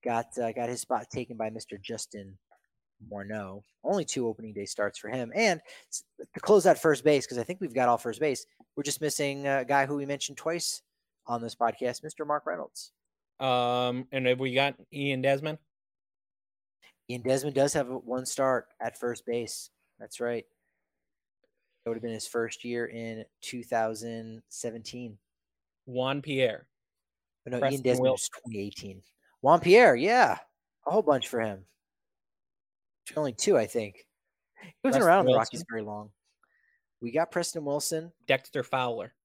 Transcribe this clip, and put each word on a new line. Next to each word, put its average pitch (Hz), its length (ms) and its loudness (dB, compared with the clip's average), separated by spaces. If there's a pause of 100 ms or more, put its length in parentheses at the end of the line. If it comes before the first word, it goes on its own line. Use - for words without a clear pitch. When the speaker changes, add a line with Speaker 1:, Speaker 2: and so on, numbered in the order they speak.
Speaker 1:
Got, 117 220 -2 (120)
uh, 117 140 -2
got 120 160 -4
his 123 120 -6
spot 110 300 -4
taken 123 260 -10
by 110 140 -4
Mister 110 280 -14
Justin 98 600 -12 (720)
Morneau. 101 520 -10 (200)
Only 180 220 -2
two 123 240 -4
opening 110 240 -10
day 101 120 -8
starts 101 360 -4
for - 80 -12
him. 120 260 -6
And 190 260 2 (300)
s-, - 140 -10 (280)
to - 80 -14
close 196 280 6
out 165 100 8
first 151 240 4
base, 147 240 4
'cause 123 120 -6
I 117 40 -2
think 180 180 -6
we've 139 140 -6
got 123 140 4
all 120 100 4
first 110 220 -6
base, 143 260 -2 (300)
we're 147 80 -6
just 147 160 -4
missing 139 480 -2
a 139 160 2
guy 139 220 4
who 143 100 -4
we 143 100 -4
mentioned 139 320 -6
twice - 440 -4 (440)
on 120 160 -4
this 117 140 -10
podcast, 120 480 -2
Mister 156 200 -10
Mark 147 220 -4
Reynolds. 160 460 -10 (480)
Speaker 2:
Um, 123 720 0
and 131 140 -2
have 127 120 2
we 131 160 -4
got 135 220 2 (160)
Ian 139 300 -2
Desmond? 139 360 0 (1500)
Speaker 1:
Ian 123 120 -8
Desmond 131 340 0
does 139 160 4
have 131 180 -2
a, 131 80 -6
one 127 280 -6
start 131 420 0 (120)
at 117 200 -6
first 120 260 -6
base. 120 440 -6 (280)
That's - 220 -14
right. 120 260 -4 (1400)
That 117 60 -4
would 113 60 -2
have 113 60 -10
been 117 100 -6
his 110 140 -8
first 117 380 -6
year 120 220 -4
in 113 380 -10 (160)
two 120 220 -10
thousand 113 840 -4
seventeen. 117 680 -10 (680)
Speaker 2:
Juan 131 360 -4
Pierre. 135 460 0 (800)
Speaker 1:
But 123 80 -8
no, 123 80 -2
Speaker 2:
Preston 135 140 2
Speaker 1:
Ian 135 80 -6
Desmond 123 200 4
was 131 80 4
Speaker 2:
Wilson. 127 200 -2 (120)
Speaker 1:
twenty 110 180 -10
eighteen. 98 420 -10 (380)
Juan 160 200 6
Pierre, 180 340 10
yeah. 170 440 4 (480)
A 147 40 -2
whole 202 120 4
bunch 139 260 2
for 120 120 -2
him. 101 240 -4 (1500)
Only 147 180 -2
two, 190 220 4
I 110 100 4
think. 104 380 -6 (560)
He - 60 -20 (160)
wasn't 269 200 4
Speaker 2:
Preston - 60 -
Speaker 1:
around 180 180 8
the 127 40 6
Speaker 2:
Wilson. 123 80 8
Speaker 1:
Rockies 117 320 -2
very 113 120 -6
long. 107 280 -10 (920)
We 120 120 -6
got 165 180 2
Preston 170 340 -4
Wilson. 156 460 -4 (160)
Speaker 2:
Dexter 131 380 0
Fowler. 120 500 -4 (100)